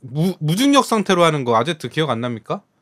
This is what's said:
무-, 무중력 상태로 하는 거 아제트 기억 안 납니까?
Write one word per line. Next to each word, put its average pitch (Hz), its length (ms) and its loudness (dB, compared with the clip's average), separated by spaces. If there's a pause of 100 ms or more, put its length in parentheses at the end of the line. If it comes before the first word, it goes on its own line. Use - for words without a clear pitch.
무-, 156 380 -4
무중력 254 460 2
상태로 190 400 0
하는 151 200 2
거 - 120 2
아제트 131 320 -2
기억 151 220 -4
안 113 100 -4
납니까? 123 420 -8 (200)